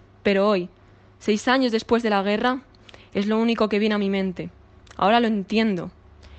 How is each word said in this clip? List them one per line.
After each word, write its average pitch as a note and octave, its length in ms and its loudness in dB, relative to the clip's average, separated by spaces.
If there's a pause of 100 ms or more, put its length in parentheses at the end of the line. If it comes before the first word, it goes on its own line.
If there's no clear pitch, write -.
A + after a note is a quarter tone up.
(220)
Pero G3+ 260 2
hoy, F#3 200 0 (500)
seis G#3+ 300 -2
años B3+ 240 2
después A3+ 300 0
de A3 80 0
la G3 120 2
guerra, A3+ 380 -2 (540)
es G3+ 120 -2
lo A3 120 0
único A3+ 300 0
que G#3 100 -2
viene G#3+ 160 0
a G#3 40 -2
mi G3 120 -2
mente. F#3+ 400 -4 (460)
Ahora A3 240 2
lo A#3+ 60 2
entiendo. G3+ 640 -2 (480)